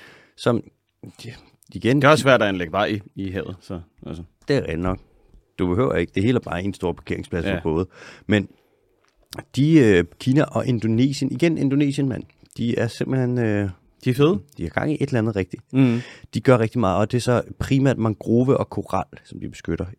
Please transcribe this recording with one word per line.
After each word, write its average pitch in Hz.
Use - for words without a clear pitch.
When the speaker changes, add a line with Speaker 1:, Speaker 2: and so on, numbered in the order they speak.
Speaker 1:
som, 117
igen, 110
Speaker 2:
Det 143
er 143
også 151
svært 127
at 104
anlægge 90
vej 98
i, 101
i 98
havet, 92
så, 90
altså. 80
Speaker 1:
Det 143
er 123
rigtigt 82
nok. 92
Du 92
behøver 104
ikke. 87
Det 95
hele 120
er 110
bare 85
en 95
stor 90
parkeringsplads 87
for 98
Speaker 2:
Ja. 87
Speaker 1:
både. 82
Men 101
de, 156
øh, 101
Kina 135
og 113
Indonesien, 123
igen 160
Indonesien, 139
mand, 107
de 117
er 117
simpelthen, 123
øh, 104
Speaker 2:
De 127
er 120
fede. 143
Speaker 1:
De -
har 80
gang -
i -
et 139
eller 127
andet 110
rigtigt. 95
Speaker 2:
Mm. 127
Speaker 1:
De 123
gør 127
rigtig 110
meget, 92
og 90
det 123
er 123
så 120
primært 135
mangrove 113
og -
koral, -
som -
de -
beskytter. -